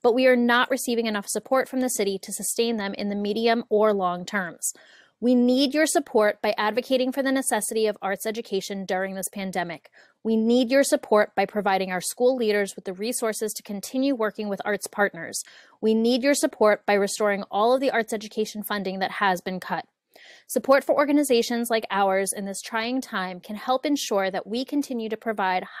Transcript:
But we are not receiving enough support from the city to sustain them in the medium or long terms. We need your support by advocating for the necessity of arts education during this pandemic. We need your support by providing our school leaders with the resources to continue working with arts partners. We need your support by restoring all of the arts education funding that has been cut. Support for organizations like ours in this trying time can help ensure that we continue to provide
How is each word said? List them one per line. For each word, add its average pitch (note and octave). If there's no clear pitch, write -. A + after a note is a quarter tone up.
But A#3
we C4
are B3+
not A#3+
receiving A#3
enough G#3+
support B3+
from C4
the B3+
city G3
to -
sustain A#3
them G3
in G3+
the G3+
medium A3+
or G#3+
long F3+
terms. -
We B3
need B3+
your D#4
support A3+
by G#3
advocating B3
for C4+
the C4
necessity A3
of G#3
arts F#3+
education G#3
during F#3+
this F#3+
pandemic. F3+
We A3
need A#3
your C4+
support A3
by G3
providing F#3+
our F3+
school B3
leaders G#3
with -
the G3
resources G#3+
to -
continue C4
working G#3+
with G3
arts G3+
partners. E3
We A3
need A#3
your C#4+
support A3
by G3+
restoring G3+
all A3
of C4
the C4+
arts A3+
education G#3+
funding G3
that F#3+
has F#3
been F#3
cut. -
Support C4+
for -
organizations B3+
like A3+
ours G3
in G3
this G3
trying A#3+
time G3
can G#3+
help B3+
ensure G#3+
that F#3
we A#3
continue B3+
to A3
provide G3